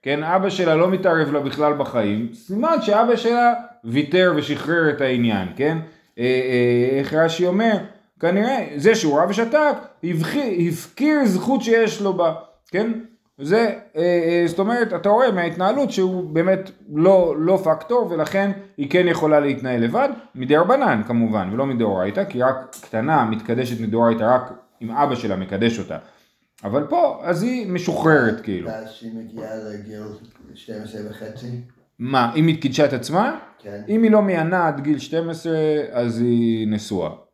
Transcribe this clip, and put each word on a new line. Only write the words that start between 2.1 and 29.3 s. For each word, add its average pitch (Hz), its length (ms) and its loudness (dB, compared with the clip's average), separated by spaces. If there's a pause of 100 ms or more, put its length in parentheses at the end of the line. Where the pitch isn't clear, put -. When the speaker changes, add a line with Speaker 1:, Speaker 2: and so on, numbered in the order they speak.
Speaker 1:
סימן 277 480 -2
שאבא 226 340 2
שלה 240 380 2 (300)
ויתר 147 520 2
ושחרר 147 540 0
את 131 120 -2
העניין, 117 540 0
כן? 156 220 0 (420)
אה, 117 40 -2
אה, 127 760 2
איך 139 140 -4
רש"י 160 340 2
אומר? 208 300 2 (420)
כנראה, 202 560 0
זה 180 200 4
שהוא 151 220 0
ראה 180 120 2
ושתק, 233 460 2 (280)
הבחי-, 175 680 -2
הפקיר 285 560 0
זכות 202 360 0
שיש 220 400 2
לו 196 120 0
בה, 185 200 0 (380)
כן? 220 200 -2 (460)
זה, 196 360 0 (220)
אה, 160 60 -4
אה, 175 440 2
זאת 165 140 -2
אומרת, 226 340 0
אתה 180 160 -2
רואה 233 220 4
מההתנהלות 185 600 0
שהוא 185 380 -2
באמת 185 420 0 (220)
לא, 175 440 4
לא 175 260 2
פקטור, 175 480 0
ולכן 196 400 -2 (260)
היא 139 120 -4
כן 180 180 4
יכולה 156 320 4
להתנהל 127 440 0
לבד, 233 260 0 (260)
מדרבנן 156 720 2
כמובן, 107 460 0
ולא 131 120 -2
מדאורייתא, 104 580 0
כי 123 180 -4
רק 131 400 -2
קטנה 131 440 0
מתקדשת 117 560 -4
מדאורייתא 113 420 2
רק 127 300 2 (280)
אם 113 100 -10
אבא 139 240 0
שלה 104 200 -4
מקדש 101 440 -2
אותה. 82 180 -8 (680)
אבל 123 240 -2
פה, 330 360 0
אז 170 200 -2
היא 240 240 -4
משוחררת, 156 720 2
כאילו. 90 280 -6
Speaker 2:
ואז - 220 -12
שהיא 113 240 -16
מגיעה 113 400 -12